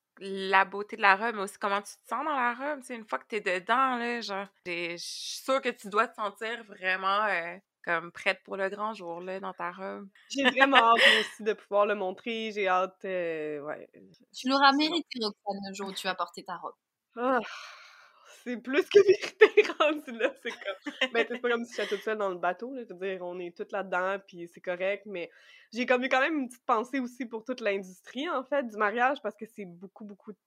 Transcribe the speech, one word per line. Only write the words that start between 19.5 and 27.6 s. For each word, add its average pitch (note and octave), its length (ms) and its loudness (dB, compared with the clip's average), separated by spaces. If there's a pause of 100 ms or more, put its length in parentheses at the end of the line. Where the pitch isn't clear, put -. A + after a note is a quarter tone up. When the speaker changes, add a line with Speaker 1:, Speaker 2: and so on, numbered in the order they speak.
Speaker 2:
rendu D4+ 380 0
là, B3 140 0 (100)
c'est - 100 -8
comme... - 600 -6
Ben, A#3 160 4
c'est A#3+ 100 -6
pas B3 100 0
comme A#3 160 0
si - 100 -14
j'étais G#3 200 -2
toute G3 80 -4
seule A3 140 -2
dans G3+ 120 0
le F3+ 80 -4
bateau, F3+ 360 -4
là, B3+ 140 -10
je G3 60 -14
veux F3 60 -16
dire, F#3+ 220 -6
on F3+ 180 -8
est F3 160 -10
toutes - 160 -12
là-dedans, F#3+ 460 -2 (100)
puis E3+ 260 -14
c'est F3+ 80 -20
correct, F#3+ 440 -4
mais F3+ 240 -8 (440)
j'ai A#3+ 120 -4
comme B3+ 180 2
eu C4 60 -2
quand C4 120 4
même D#4 180 0
une B3+ 80 -4
petite - 180 -20
pensée B3 340 0
aussi B3 260 -8
pour A3 180 -12
toute B3+ 180 -6